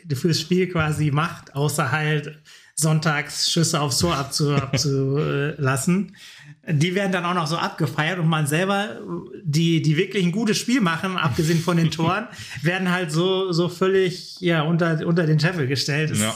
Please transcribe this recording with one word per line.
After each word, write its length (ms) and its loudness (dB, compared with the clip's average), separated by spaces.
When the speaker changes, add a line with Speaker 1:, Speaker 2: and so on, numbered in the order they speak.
Speaker 1:
fürs 280 0
Spiel 260 0
quasi 440 0
macht, 440 -4
außer 380 0
halt 440 -2
sonntags 760 0
Schüsse 300 2
aufs 200 0
Tor 180 2
abzu-, 380 0
Speaker 2:
<laughs> 60 2
Speaker 1:
abzulassen. 1500 0
Die 280 2
werden 180 0
dann 120 0
auch 100 0
noch 120 0
so 100 -2
abgefeiert 640 -2
und 80 2
man 200 2
selber, 520 0
die, 380 2
die 160 2
wirklich 280 0
ein 80 2
gutes 240 0
Spiel 240 0
machen, 340 -2
abgesehen 460 0
von 160 2
den 140 4
Toren, 360 -2
Speaker 2:
<laughs> 200 -14
Speaker 1:
werden 280 0
halt 200 -2
so, 420 0
so 160 2
völlig, 720 0
ja, 220 2
unter, 440 2
unter 180 2
den 140 4
Scheffel 280 0
gestellt. 440 0
Es 80 0
Speaker 2:
Ja. 160 0